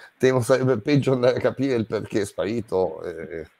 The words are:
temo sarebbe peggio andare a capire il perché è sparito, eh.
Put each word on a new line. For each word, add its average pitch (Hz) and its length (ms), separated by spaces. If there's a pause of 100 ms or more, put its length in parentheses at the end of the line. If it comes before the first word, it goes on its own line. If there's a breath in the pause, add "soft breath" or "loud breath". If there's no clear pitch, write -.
(180 loud breath)
temo 131 240
sarebbe 131 360
peggio 135 340
andare 123 260
a - 20
capire 127 340
il 113 120
perché 107 360
è - 20
sparito, 92 800
eh. 82 460 (100)